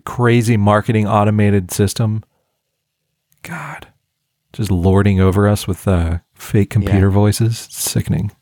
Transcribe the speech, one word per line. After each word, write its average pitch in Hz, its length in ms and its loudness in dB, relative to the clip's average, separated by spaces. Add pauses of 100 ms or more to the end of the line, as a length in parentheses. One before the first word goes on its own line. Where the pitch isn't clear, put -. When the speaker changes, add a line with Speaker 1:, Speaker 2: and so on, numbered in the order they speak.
Speaker 1:
crazy 117 540 2
marketing 104 500 2
automated 104 600 2
system. 107 520 -2 (1200)
God, 151 440 -16 (680)
just 101 180 -6
lording 95 500 2
over 95 280 2
us 104 200 -2
with, - 200 -6
uh, 85 300 0 (160)
fake - 360 -2
computer 98 360 2
Speaker 2:
Yeah. 95 60 2
Speaker 1:
voices. 104 540 0
It's - 140 -16
sickening. - 600 -4